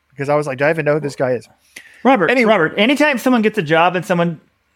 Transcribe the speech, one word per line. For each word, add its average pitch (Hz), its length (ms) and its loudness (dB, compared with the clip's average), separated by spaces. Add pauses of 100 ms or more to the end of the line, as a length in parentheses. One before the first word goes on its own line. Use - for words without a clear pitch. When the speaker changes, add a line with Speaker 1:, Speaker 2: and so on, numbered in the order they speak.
(100)
Speaker 1:
because 135 180 -10
I 147 60 2
was 151 120 0
like, 131 120 -8
"Do 143 60 -2
I 147 60 2
even 165 140 -4
know 147 100 2
who 156 60 -2
this 143 160 -8
guy 131 160 -2
is?" 117 160 -6 (560)
Speaker 2:
Robert, 240 260 2
Speaker 1:
Anyway. 240 200 2
Speaker 2:
Robert, 180 260 2
anytime 269 420 0
someone 247 240 0
gets 214 160 -2
a 196 40 -2
job 165 340 2
and 180 100 -4
someone, 170 340 -2 (360)